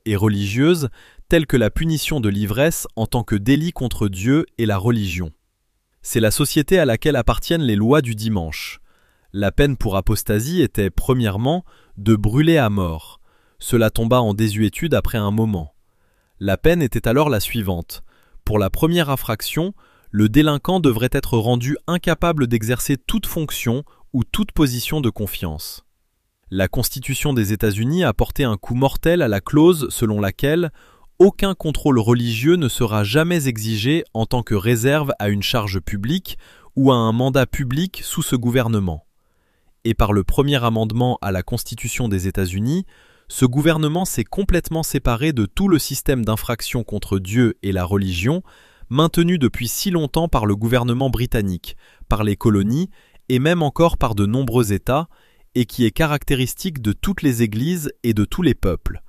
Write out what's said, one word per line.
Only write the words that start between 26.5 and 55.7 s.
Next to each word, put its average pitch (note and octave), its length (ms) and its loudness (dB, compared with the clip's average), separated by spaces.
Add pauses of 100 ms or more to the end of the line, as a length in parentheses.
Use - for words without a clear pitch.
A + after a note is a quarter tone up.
Constitution - 640 -4
des G#2+ 180 0
États-Unis A2+ 540 0
a A#2+ 80 0
porté C3+ 320 -2
un A2 100 -2
coup A#2+ 200 -6
mortel D#3+ 460 2
à B2+ 60 0
la G2+ 140 0
clause D#3 480 4
selon G#2+ 320 -2
laquelle D3 500 0 (480)
aucun G3 360 4
contrôle C#3+ 440 0
religieux A#2+ 560 2
ne D3 140 0
sera G#2+ 340 0
jamais D3+ 460 0
exigé A2+ 640 -2
en A2 120 -2
tant B2 180 -2
que A2 120 -2
réserve B2 640 2
à G#2 80 -2
une G2+ 160 0
charge G2+ 380 -4
publique A#2 560 -4 (380)
ou C3+ 160 6
à B2+ 40 6
un A2+ 160 2
mandat B2+ 360 2
public C#3+ 560 -4
sous - 180 -6
ce C#3 160 0
gouvernement. A2+ 680 0 (800)
Et A2+ 100 2
par G#2 200 2
le G2+ 100 2
premier C#3 400 2
amendement A2+ 580 0
à G2+ 100 -4
la F#2 120 -2
Constitution - 640 -6
des F#2+ 200 0
États-Unis, G2+ 580 -2 (420)
ce - 180 0
gouvernement D3+ 600 2
s'est - 180 -2
complètement F3 600 -2
séparé C3 500 0
de A2 120 0
tout G3 220 0
le E3 120 4
système C3 440 -2
d'infraction A2+ 600 -4
contre G2 360 -4
Dieu G#2+ 420 2
et G2 120 -4
la F2+ 100 -2
religion, G2 580 0 (480)
maintenu E3+ 480 2
depuis A#2+ 300 0
si - 240 -4
longtemps D#3+ 380 0
par A2+ 160 0
le G#2 100 2
gouvernement A#2+ 540 0
britannique, A2 640 -4 (320)
par G#2 160 0
les G#2 140 0
colonies A2+ 520 2 (380)
et B2 120 2
même E3 220 2
encore E3 360 2
par A#2 180 0
de G2+ 100 2
nombreux A#2+ 460 2
États, B2+ 380 -2 (460)
et B2 100 2
qui - 200 0